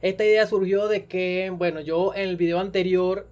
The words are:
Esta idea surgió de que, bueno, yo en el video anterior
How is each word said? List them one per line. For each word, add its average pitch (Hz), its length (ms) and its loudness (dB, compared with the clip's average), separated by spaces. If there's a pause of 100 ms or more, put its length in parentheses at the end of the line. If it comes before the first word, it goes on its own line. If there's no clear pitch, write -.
Esta 190 220 0
idea 214 200 6
surgió 196 440 0
de 208 160 0
que, 185 500 -4
bueno, 170 240 -2
yo 165 340 0
en 196 160 -4
el 180 80 -4
video 170 220 0
anterior 185 720 0